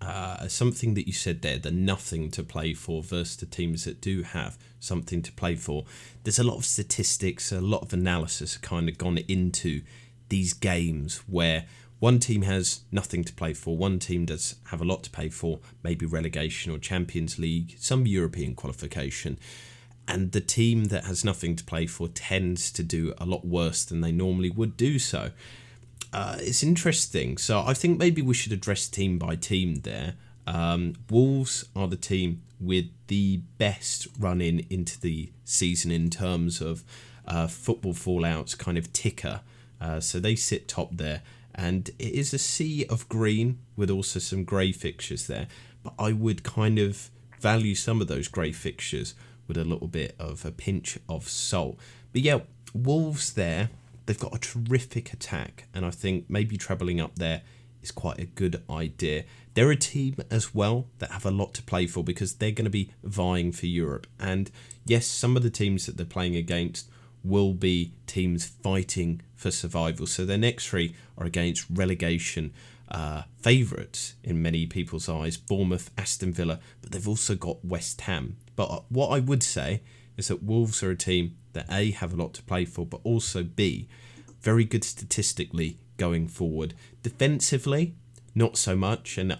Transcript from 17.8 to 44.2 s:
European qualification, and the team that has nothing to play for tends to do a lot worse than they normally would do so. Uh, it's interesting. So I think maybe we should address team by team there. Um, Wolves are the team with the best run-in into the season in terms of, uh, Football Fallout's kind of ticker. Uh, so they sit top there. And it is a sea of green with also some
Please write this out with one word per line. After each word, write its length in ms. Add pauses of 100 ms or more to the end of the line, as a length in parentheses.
European 480
qualification, 800 (720)
and 240
the 100
team 440
that 180
has 220
nothing 300
to 80
play 220
for 220
tends 640
to 100
do 380
a 60
lot 200
worse 380
than 180
they 100
normally 380
would 280
do 200
so. 340 (800)
Uh, 260
it's 240
interesting. 720
So 220
I 140
think 240
maybe 240
we 120
should 200
address 340
team 300
by 180
team 460
there. 320 (320)
Um, 480 (160)
Wolves 560 (100)
are 140
the 80
team 460 (140)
with 280 (220)
the 340 (160)
best 500 (100)
run-in 520
into 320
the 320 (100)
season 480
in 180
terms 520
of, 240 (400)
uh, 220
Football 460
Fallout's 640
kind 220
of 160
ticker. 480 (400)
Uh, 180
so 220
they 140
sit 340
top 260
there. 260 (320)
And 360 (100)
it 140
is 200
a 60
sea 460
of 240
green 500 (160)
with 140
also 300
some 260